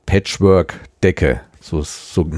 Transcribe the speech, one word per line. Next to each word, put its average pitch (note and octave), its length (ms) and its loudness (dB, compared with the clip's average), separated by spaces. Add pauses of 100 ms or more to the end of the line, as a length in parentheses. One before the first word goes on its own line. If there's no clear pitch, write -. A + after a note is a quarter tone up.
Patchwork-Decke. F#2 1400 0 (180)
So, D#2 220 -6
so, - 560 -4